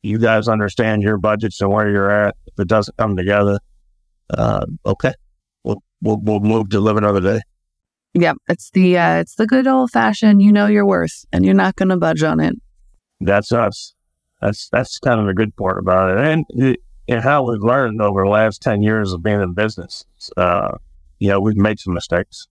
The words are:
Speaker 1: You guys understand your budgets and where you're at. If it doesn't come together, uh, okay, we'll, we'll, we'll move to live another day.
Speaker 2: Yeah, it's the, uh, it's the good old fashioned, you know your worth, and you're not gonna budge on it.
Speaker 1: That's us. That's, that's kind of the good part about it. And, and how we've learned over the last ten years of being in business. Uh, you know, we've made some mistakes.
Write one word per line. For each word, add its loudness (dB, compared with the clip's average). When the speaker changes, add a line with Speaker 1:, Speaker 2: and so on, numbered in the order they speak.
Speaker 1:
You -4
guys 2
understand 0
your 0
budgets -2
and 0
where 2
you're 0
at. 0
If -14
it -2
doesn't 0
come -2
together, 0
uh, -2
okay, -2
we'll, -6
we'll, 0
we'll 0
move 0
to 0
live 2
another 2
day. 0
Speaker 2:
Yeah, 2
it's -6
the, 4
uh, 2
it's -6
the -2
good 0
old 0
fashioned, 4
you 6
know 4
your 2
worth, -2
and 0
you're 4
not 2
gonna 0
budge 0
on 0
it. -2
Speaker 1:
That's 0
us. -2
That's, -4
that's -2
kind 0
of 0
the -2
good -2
part -4
about 2
it. 0
And, 0
and -2
how 0
we've -4
learned 0
over 0
the 2
last 0
ten 0
years 0
of -8
being 0
in -4
business. -6
Uh, -2
you -2
know, 2
we've 0
made 0
some -8
mistakes. -6